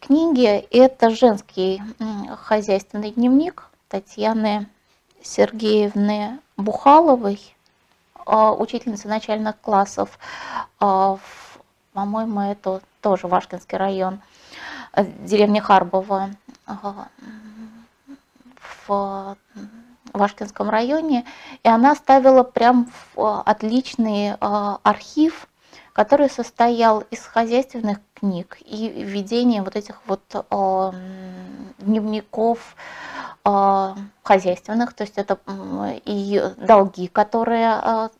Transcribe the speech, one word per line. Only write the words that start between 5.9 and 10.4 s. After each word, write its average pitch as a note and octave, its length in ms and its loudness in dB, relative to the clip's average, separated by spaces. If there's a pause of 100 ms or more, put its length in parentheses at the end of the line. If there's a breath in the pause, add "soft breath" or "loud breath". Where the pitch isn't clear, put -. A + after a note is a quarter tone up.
Бухаловой, B3 840 4 (840)
а, A3 260 4
учительницы A3+ 560 -6
начальных G#3+ 520 -6
классов, G3 580 -2 (600 loud breath)